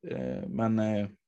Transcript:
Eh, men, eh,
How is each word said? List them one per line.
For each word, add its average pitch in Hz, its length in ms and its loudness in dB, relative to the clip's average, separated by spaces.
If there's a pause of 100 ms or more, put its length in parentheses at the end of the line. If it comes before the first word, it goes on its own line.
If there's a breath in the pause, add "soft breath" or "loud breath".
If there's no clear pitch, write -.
Eh, 127 400 -4
men, 110 300 2
eh, 107 280 2 (220)